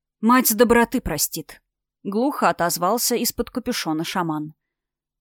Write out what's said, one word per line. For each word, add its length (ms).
«Мать 340
доброты 460
простит», — 600
глухо 460
отозвался 680
из-под 340
капюшона 540
шаман. 500